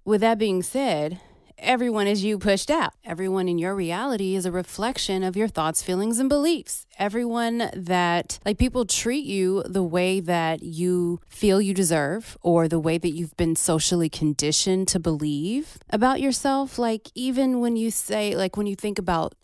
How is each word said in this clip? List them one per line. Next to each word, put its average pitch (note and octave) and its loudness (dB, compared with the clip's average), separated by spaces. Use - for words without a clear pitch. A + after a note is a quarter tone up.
with G3+ 2
that A3+ 4
being G3 0
said, F3+ -2
everyone A#3 2
is G3+ 0
you G#3+ 0
pushed G3 2
out. D4+ 0
Everyone F#3 -2
in F3 0
your F#3 -2
reality G3 -2
is F#3 -2
a F3+ -4
reflection F#3+ -2
of F#3 -2
your A3 0
thoughts, D#3+ -2
feelings, G#3+ 0
and C4+ 2
beliefs. D4 0
Everyone A#3 -2
that, F3 0
like, G#3 -2
people B3+ 2
treat B3+ -2
you F#3+ 0
the F#3+ -2
way F3+ 0
that E3 0
you F3 0
feel G3 2
you G3 2
deserve E3+ 0
or E3+ 4
the E3 2
way D#3+ 0
that E3+ 0
you've D#3+ -6
been E3 2
socially E3 2
conditioned D#3 0
to E3 0
believe D#3+ -2
about B3 2
yourself. C4+ 0
Like, A3+ -2
even B3+ 0
when A#3+ 0
you A3+ 0
say, G#3 -2
like, F#3 -2
when G#3 -2
you G3 -4
think G#3 -4
about E3+ 0